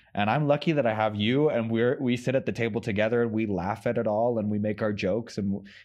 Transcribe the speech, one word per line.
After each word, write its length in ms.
And 160
I'm 160
lucky 240
that 160
I 80
have 200
you, 360
and 180
we're, 320
we 160
sit 160
at 140
the 40
table 300
together 400
and 100
we 140
laugh 400
at 140
it 80
all 320
and 100
we 80
make 240
our 120
jokes 440
and, 300